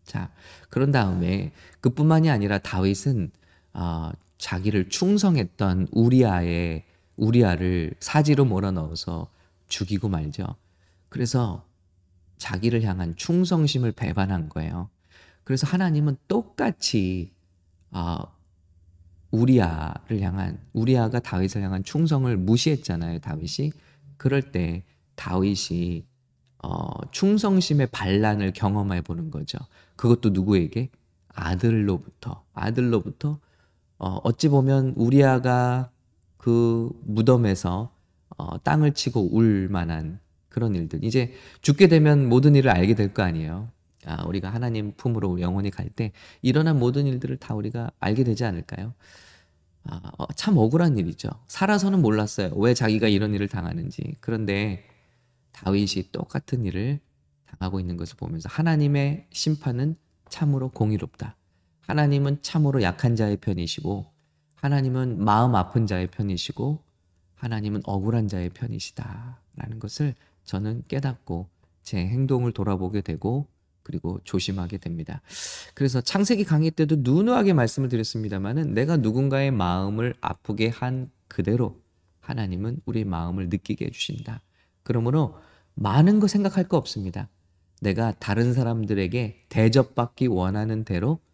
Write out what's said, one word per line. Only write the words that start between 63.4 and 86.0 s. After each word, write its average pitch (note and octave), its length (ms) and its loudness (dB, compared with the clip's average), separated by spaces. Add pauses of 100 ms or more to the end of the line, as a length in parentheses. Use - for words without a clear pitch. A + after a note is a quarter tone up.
하나님은 C3 680 -2
마음 A2+ 320 4
아픈 G#2+ 320 0
자의 F#2 200 -2
편이시고 G#2+ 760 -6 (540)
하나님은 G#2+ 480 -6
억울한 G#2+ 440 -2
자의 F2+ 220 -4
편이시다라는 - 1300 -12
것을 A#2+ 360 -4 (300)
저는 G#2+ 420 -6
깨닫고 A#2+ 600 -6 (340)
제 - 160 -6
행동을 B2 540 0
돌아보게 G2 480 -2
되고 A2 460 -4 (340)
그리고 F2 420 -8
조심하게 F#2+ 540 -4
됩니다. E2+ 440 -10 (520)
그래서 C3 260 0
창세기 G3+ 440 0
강의 D#3+ 260 2
때도 D#3 300 2
누누하게 G3 540 4
말씀을 C3 360 2
드렸습니다마는 A2 840 -4
내가 D3 220 2
누군가의 C3+ 540 0
마음을 G2+ 720 -2
아프게 - 480 -2
한 B2+ 400 -6 (180)
그대로 G#2 540 -2 (380)
하나님은 A2 640 -6
우리의 A2+ 200 -4
마음을 F2 440 -4
느끼게 G2 360 -4
해주신다. - 560 -10 (420)
그러므로 B2+ 560 -2 (340)
많은 D3 460 4